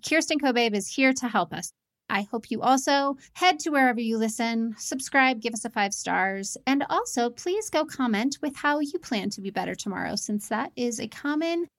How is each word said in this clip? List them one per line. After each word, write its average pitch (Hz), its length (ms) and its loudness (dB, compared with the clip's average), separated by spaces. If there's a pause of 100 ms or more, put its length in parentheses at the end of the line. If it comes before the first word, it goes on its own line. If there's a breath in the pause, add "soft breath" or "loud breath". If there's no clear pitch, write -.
Kirsten 311 360 2
Kobabe 240 380 2
is 196 120 -2
here 262 240 4
to 254 160 -2
help 196 240 0
us. - 220 -10 (380)
I 202 100 0
hope 220 280 -8
you 226 100 -2
also 277 580 2 (160 loud breath)
head 359 260 4
to 339 100 -4
wherever 262 300 4
you 226 180 0
listen, 226 580 0
subscribe, 262 640 2
give 226 140 -4
us 214 100 -6
a 233 60 -6
five 202 240 0
stars, 190 640 -2 (100)
and 277 240 2
also 302 400 0
please 370 400 -4
go 208 140 2
comment 240 580 0
with 285 140 -6
how 294 240 2
you 294 180 -2
plan 202 320 -2
to 202 100 -10
be 196 100 -6
better 185 260 -4
tomorrow, 185 400 -4
since 208 320 -4
that 226 260 -4
is 240 240 -2
a 240 80 -4
common 330 600 -2 (100)